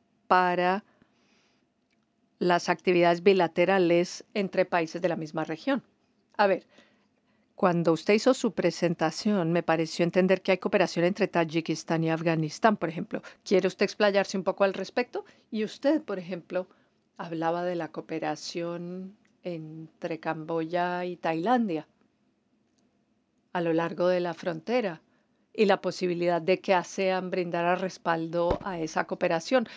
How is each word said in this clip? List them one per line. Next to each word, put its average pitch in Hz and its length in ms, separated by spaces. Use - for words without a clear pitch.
para 180 580
las 175 320
actividades 175 520
bilaterales 175 1080
entre 190 320
países 175 380
de 185 60
la 165 80
misma 160 280
región. 190 380
A 208 80
ver, 190 200
cuando 170 380
usted 185 220
hizo 254 200
su 226 180
presentación, 170 1000
me 170 100
pareció 160 420
entender 185 380
que 196 100
hay 185 60
cooperación 180 460
entre 190 240
Tayikistán 160 720
y 160 80
Afganistán, 165 680
por 165 120
ejemplo. - 340
¿Quiere 185 240
usted 202 160
explayarse 196 520
un 190 60
poco 196 220
al 190 100
respecto? 247 500
Y 220 120
usted, 277 400
por 196 160
ejemplo, 180 480
hablaba 165 460
de 180 140
la 160 120
cooperación 175 1300
entre 160 720
Camboya 165 840
y 180 120
Tailandia 175 680
a 180 80
lo 165 120
largo 165 360
de 180 120
la 175 140
frontera 180 680
y 220 140
la 196 140
posibilidad 175 600
de 185 200
que 196 140
asean 185 560
brindara 175 460
respaldo 170 880
a 180 160
esa 175 260
cooperación. 180 720